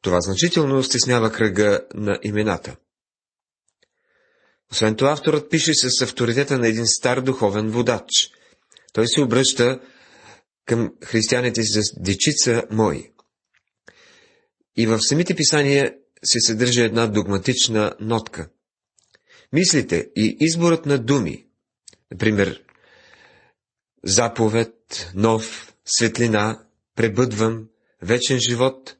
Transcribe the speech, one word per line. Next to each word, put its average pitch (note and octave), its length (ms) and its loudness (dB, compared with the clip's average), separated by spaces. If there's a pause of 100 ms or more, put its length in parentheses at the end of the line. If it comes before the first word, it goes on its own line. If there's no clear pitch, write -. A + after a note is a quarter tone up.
Това F2+ 200 0
значително C3+ 600 0
стеснява A#2+ 480 0
кръга G#2 640 2
на G#2 300 -4
имената. G#2+ 520 -2 (2000)
Освен A2 240 0
това, C3+ 160 2
авторът D3+ 380 -2
пише D#3+ 240 0
с B2+ 280 0
авторитета B2+ 560 0
на A#2+ 100 2
един A2+ 200 0
стар B2+ 340 0
духовен A2 500 0
водач. A#2 360 -2 (880)
Той A2+ 140 2
се D3+ 140 0
обръща B2+ 580 2 (840)
към A#2 280 -2 (120)
християните A#2 580 0
с G#2 180 0 (160)
„дечица A2+ 760 0
мои“. G#2+ 360 0 (1700)
И A2+ 120 2
в A2 140 2
самите E3+ 340 0
писания C#3 600 2 (280)
се - 160 0
съдържа A#2+ 440 2
една A2+ 240 2
догматична G#2 920 0
нотка. A2 500 -6 (1040)
Мислите C#3 640 2
и G#2+ 240 0
изборът E3 460 2
на C#3+ 140 0
думи, A2+ 480 -2 (640)
например, G2+ 520 -2 (1400)
заповед, A2+ 1120 -2
нов, A2 600 -2 (100)
светлина, A2 800 0 (320)
пребъдвам, A2 720 0 (340)
вечен A#2+ 380 0 (100)
живот B2+ 500 -2